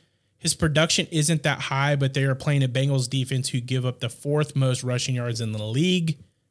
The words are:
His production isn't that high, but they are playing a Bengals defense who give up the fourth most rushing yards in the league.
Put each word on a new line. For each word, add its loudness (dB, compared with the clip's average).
His -2
production 2
isn't 2
that 0
high, 0
but 0
they 2
are 2
playing 2
a 2
Bengals 0
defense -2
who -2
give -2
up -4
the -4
fourth -2
most 0
rushing -2
yards -4
in -2
the -6
league. 0